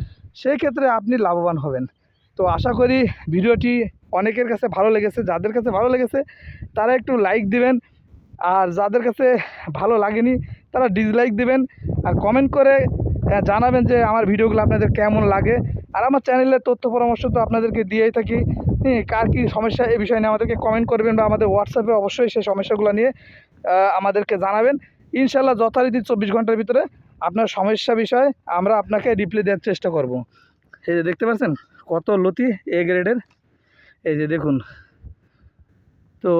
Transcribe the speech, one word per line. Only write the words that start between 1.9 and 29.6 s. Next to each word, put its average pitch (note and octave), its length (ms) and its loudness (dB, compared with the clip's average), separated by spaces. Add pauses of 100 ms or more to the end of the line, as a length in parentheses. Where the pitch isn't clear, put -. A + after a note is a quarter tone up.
তো - 80 -4
আশা F3+ 340 0
করি B3+ 180 2 (360)
ভিডিওটি A#3 400 2 (380)
অনেকের G#3+ 400 -2
কাছে A3+ 160 -2
ভালো F#3+ 280 0
লেগেছে। G#3+ 280 -2
যাদের F3 300 -4
কাছে A#3+ 240 -2
ভালো A3+ 120 2
লেগেছে B3+ 300 -2 (560)
তারা A3+ 240 0
একটু B3 180 -2
লাইক G#3 320 0
দিবেন, B3 260 2 (640)
আর F#3 320 2
যাদের G3+ 360 0
কাছে B3+ 200 0 (460)
ভালো G3 240 0
লাগেনি G#3+ 360 0 (380)
তারা B3+ 160 0 (100)
ডিসলাইক A3 380 2
দিবেন, B3 260 2 (440)
আর F3+ 80 0 (120)
কমেন্ট C4 320 2
করে, C4+ 180 6 (100)
আহ, - 640 -2
জানাবেন A#3+ 360 2
যে B3 180 4
আমার A3+ 220 2
ভিডিওগুলো G#3+ 360 2
আপনাদের G#3+ 280 2 (100)
কেমন G#3+ 280 2
লাগে। G3+ 280 2 (400)
আর - 80 0
আমার C4+ 240 2
চ্যানেলের C4 420 2
তথ্য B3 140 -2 (120)
পরামর্শ A#3+ 280 0 (100)
তো A#3+ 120 2
আপনাদেরকে A3+ 380 0
দিয়েই A3 280 0
থাকি। A3+ 260 -2 (440)
হ্যাঁ, B3+ 200 2 (100)
কার A3+ 220 0
কী B3 140 0
সমস্যা G#3+ 360 -2 (100)
এ A#3+ 40 4
বিষয় A3 220 0
নিয়ে G#3+ 140 0
আমাদেরকে A3 220 -2
কমেন্ট A3+ 360 0
করবেন A3+ 240 2
বা A3 80 2
আমাদের G#3+ 240 2
WhatsApp-এ G#3 540 0
অবশ্যই G#3 280 0
সেই G#3+ 140 -2
সমস্যাগুলো G3+ 480 0
নিয়ে, A3 200 0
আহ, - 800 -2 (100)
আমাদেরকে G3+ 380 0
জানাবেন। G#3+ 380 0 (380)
ইনশাল্লাহ C4 480 2
যথারীতি B3 380 0 (100)
চব্বিশ G#3+ 260 -2
ঘন্টার A3+ 260 0
ভিতরে A#3+ 200 0 (460)
আপনার G3+ 200 2
সমস্যা G#3+ 480 -2
বিষয়ে B3 320 2 (180)
আমরা F#3 360 0
আপনাকে G3+ 280 -2 (120)
রিপ্লাই G#3 220 -2
দেওয়ার G3 240 -2